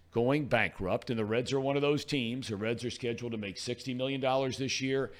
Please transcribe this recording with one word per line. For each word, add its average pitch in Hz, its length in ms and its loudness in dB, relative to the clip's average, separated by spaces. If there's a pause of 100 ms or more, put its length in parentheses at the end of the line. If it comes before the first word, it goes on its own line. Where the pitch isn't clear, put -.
(120)
going 131 340 2
bankrupt, 104 640 2
and 117 80 -2
the 110 80 0
Reds 120 260 0
are 139 80 2
one 135 160 2
of 143 60 0
those 143 240 2
teams. 123 440 -2
The 104 80 -2
Reds 113 280 -2
are 113 60 -4
scheduled 120 400 -4
to 113 80 -4
make 98 180 -6
sixty 123 360 -4
million 131 280 -2
dollars 131 360 2
this 131 240 0
year, 135 380 0